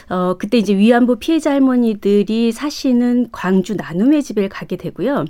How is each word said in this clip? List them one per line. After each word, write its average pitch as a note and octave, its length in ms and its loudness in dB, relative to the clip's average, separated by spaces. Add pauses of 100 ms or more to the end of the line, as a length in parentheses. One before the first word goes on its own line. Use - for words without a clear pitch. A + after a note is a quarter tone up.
어, F#3 300 -2
그때 G#3 180 -2
이제 G3+ 180 2
위안부 A#3+ 420 4
피해자 D#4+ 360 -2
할머니들이 A3+ 1000 0
사시는 B3 800 0
광주 F#3+ 420 0
나눔의 F#3 480 0
집에 G3+ 260 -2
가게 F#3 280 -10
되고요. F3+ 540 -4